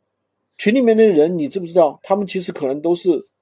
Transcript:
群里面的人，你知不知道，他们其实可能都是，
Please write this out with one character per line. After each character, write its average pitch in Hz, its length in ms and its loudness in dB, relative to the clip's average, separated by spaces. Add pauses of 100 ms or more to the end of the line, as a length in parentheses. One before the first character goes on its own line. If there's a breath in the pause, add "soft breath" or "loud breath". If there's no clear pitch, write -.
(580)
群 208 160 0
里 269 80 2
面 226 160 2
的 220 80 6
人， 175 320 2
你 147 100 -4
知 196 120 -8
不 175 80 -12
知 165 80 -16
道， 160 260 2
他 - 140 -2
们 202 100 -2
其 185 160 -8
实 175 100 -10
可 151 140 -8
能 139 160 -4
都 170 140 0
是， 175 320 -2 (140)